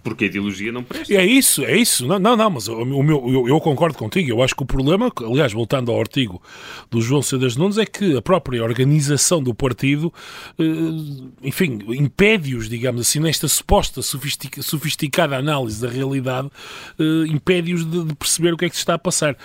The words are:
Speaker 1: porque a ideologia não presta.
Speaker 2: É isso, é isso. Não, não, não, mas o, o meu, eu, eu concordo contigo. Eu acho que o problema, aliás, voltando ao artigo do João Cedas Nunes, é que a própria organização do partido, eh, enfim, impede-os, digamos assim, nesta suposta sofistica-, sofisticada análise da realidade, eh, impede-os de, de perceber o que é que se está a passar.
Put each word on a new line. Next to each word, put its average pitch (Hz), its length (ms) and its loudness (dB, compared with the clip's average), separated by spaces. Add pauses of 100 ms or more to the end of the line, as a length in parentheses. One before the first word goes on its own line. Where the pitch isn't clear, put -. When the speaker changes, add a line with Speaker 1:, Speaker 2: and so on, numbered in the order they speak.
Speaker 1:
porque 110 240 -4
a - 40 2
ideologia 101 440 -4
não 123 100 -8
presta. 302 300 -6
Speaker 2:
É 190 140 6
isso, 240 380 4
é 123 120 2
isso. 214 300 2
Não, 185 120 2
não, 220 160 4
não, 220 140 4
mas 123 180 -4
o, 113 120 -6
o 131 240 0
meu, 143 260 4
eu, 127 200 4
eu 151 120 6
concordo 156 380 0
contigo. 127 320 -2
Eu 113 120 2
acho 127 140 2
que 147 60 -6
o - 20 -2
problema, 170 540 2
aliás, 127 340 0
voltando 117 380 -2
ao 110 100 2
artigo 110 400 -2 (480)
do 117 140 0
João 131 180 2
Cedas 127 360 0
Nunes, 196 200 0
é 220 80 2
que 180 320 0
a 107 60 -2
própria 127 400 0
organização 139 800 2
do 127 100 0
partido, 139 580 0 (480)
eh, 165 40 0 (800)
enfim, 135 460 -2
impede-os, 135 840 0
digamos 120 320 -2
assim, 147 160 0
nesta 156 300 0
suposta - 520 0
sofistica-, 139 600 -8
sofisticada 147 760 -2
análise 127 460 -2
da 120 100 -4
realidade, 131 560 -2 (500)
eh, 160 300 2
impede-os 170 560 0
de, 165 200 -2
de 151 100 -4
perceber 165 400 0
o - 20 -4
que 175 80 -2
é 170 60 0
que - 60 -10
se - 60 -4
está 170 120 0
a 165 40 -2
passar. 156 460 0